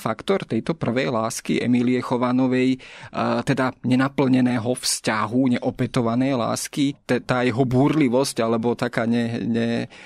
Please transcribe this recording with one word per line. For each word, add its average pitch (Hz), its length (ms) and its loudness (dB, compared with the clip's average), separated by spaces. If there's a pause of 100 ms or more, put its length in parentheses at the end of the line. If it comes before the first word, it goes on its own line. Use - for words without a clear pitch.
faktor 151 480 -4
tejto 113 240 -2
prvej 131 400 -2
lásky - 480 -2
Emílie 123 400 2
Chovanovej, 127 720 2
e, 127 60 -2 (680)
teda 131 400 0
nenaplneného 127 880 2
vzťahu, 120 880 0
neopetovanej 123 800 0
lásky, 135 640 -2
te-, 123 160 0
tá 123 240 0
jeho 123 160 0 (220)
búrlivosť 135 540 2 (100)
alebo 117 320 0
taká 117 320 -2
ne-, 117 320 0
ne-, 117 420 -2 (220)